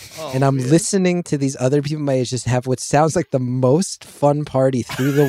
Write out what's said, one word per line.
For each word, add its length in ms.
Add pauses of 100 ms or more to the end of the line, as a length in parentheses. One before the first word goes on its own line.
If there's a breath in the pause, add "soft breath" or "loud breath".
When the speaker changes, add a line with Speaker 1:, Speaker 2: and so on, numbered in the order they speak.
(180)
Speaker 1:
Oh, 160
Speaker 2:
And 100
I'm 140
Speaker 1:
man. 140
Speaker 2:
listening 520
to 140
these 220
other 240
people 200
my 100
age 180
just 160
have 180
what 140
sounds 360
like 140
the 100
most 640
fun 420
party 360
through 300
the 180